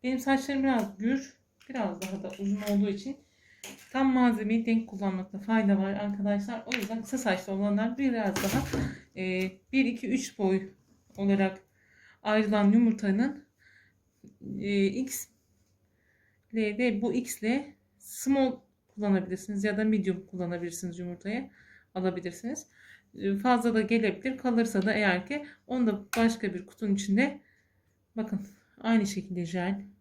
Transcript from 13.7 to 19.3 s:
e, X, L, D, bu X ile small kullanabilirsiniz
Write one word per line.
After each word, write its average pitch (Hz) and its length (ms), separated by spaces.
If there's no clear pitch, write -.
e, 196 260
X, 254 420
L, 214 220
D, 226 240
bu 226 120
X - 280
ile 247 320
small 262 600
kullanabilirsiniz 196 760